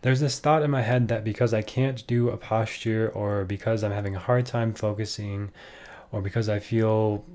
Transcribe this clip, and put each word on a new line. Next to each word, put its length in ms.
there's 180
this 200
thought 220
in 80
my 120
head 260
that 160
because 300
I 80
can't 440
do 240
a 60
posture, 800
or 300
because 400
I'm 80
having 240
a 120
hard 180
time 280
focusing, 760
or 80
because 280
I 100
feel 680